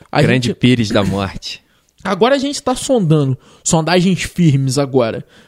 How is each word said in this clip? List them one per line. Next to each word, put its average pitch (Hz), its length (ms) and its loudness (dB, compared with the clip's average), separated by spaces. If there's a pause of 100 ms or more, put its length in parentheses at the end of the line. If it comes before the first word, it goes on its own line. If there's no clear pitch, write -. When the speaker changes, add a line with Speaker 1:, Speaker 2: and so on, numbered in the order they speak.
(100)
Speaker 1:
A 147 120 0
Speaker 2:
Grande 123 260 2
Speaker 1:
gente - 80 -2
Speaker 2:
Pires 120 320 2
da 104 160 0
Morte. 98 580 -6 (400)
Speaker 1:
Agora 208 320 0
a 285 40 2
gente 277 240 -6
tá 254 120 -4
sondando. 156 600 0 (260)
Sondagens 170 600 0
firmes 139 560 0
agora. 123 460 -2 (240)